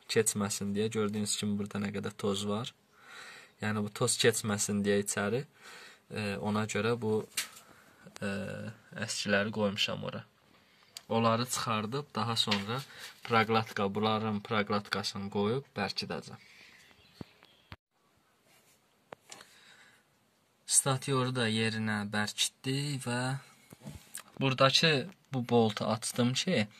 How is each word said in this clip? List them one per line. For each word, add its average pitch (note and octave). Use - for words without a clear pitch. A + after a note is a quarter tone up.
keçməsin G2+
deyə, G#2+
gördüyünüz G#2
kimi G#2
burada G2+
nə G2+
qədər G2+
toz G2+
var. G#2+
Yəni G#2+
bu G2+
toz -
keçməsin G#2
deyə G2+
içəri, G#2
e, G#2+
ona G#2
görə A2
bu, A2
e, G2+
əskiləri G#2
qoymuşam G2+
ora. -
Onları A2+
çıxardıb A2+
daha A2+
sonra G#2+
praqlatka, A2
bunların G#2+
praqlatkasını G2+
qoyub G#2+
bərkidəcəm. -
Statioru C3
da B2+
yerinə A2
bərkitdi C3
və B2
buradakı C3+
bu B2+
boltu A2+
açdım A#2+
ki, B2+